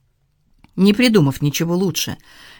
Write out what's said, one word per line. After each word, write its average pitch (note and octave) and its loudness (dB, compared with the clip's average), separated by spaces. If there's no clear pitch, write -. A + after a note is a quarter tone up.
Не G3 4
придумав G3+ 2
ничего E3 -2
лучше, F#3 -6